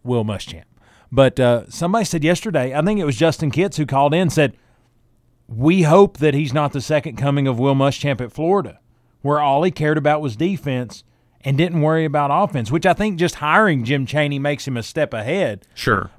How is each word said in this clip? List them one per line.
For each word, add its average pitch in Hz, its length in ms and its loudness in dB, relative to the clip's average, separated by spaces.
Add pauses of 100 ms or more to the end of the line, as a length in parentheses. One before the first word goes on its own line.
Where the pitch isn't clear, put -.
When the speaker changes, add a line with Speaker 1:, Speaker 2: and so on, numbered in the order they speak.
Speaker 1:
Will 120 200 -2
Muschamp. 95 420 -10 (460)
But, 127 280 4
uh, 120 300 2
somebody 185 360 -2
said 156 180 -4
yesterday, 156 520 0
I 151 80 0
think 208 160 0
it 165 60 -2
was 131 120 -2
Justin 151 320 0
Kitts 160 280 -2
who 151 100 -2
called 143 260 0
in, 175 160 2
said, 143 260 0 (920)
"We 151 340 2
hope 180 360 4
that 143 180 2
he's 143 180 -2
not 147 180 0
the 139 100 -6
second 147 340 -2
coming 139 320 0
of 123 100 0
Will 139 160 2
Muschamp 135 480 0
at 117 100 -10
Florida, 170 480 -2 (440)
where 147 160 0
all 143 240 2
he 190 80 2
cared 151 260 0
about 151 240 2
was 127 140 -6
defense 139 680 -4 (400)
and 135 140 0
didn't 165 240 0
worry 160 240 2
about 143 260 0
offense," 143 400 -2
which 170 140 0
I 180 80 4
think 202 240 -2
just 165 180 0
hiring 156 480 2
Jim 135 220 0
Chaney 143 340 -2
makes 143 280 -4
him 127 100 -4
a 110 60 -4
step 151 300 -4
ahead. 117 600 -4
Speaker 2:
Sure. - 460 -2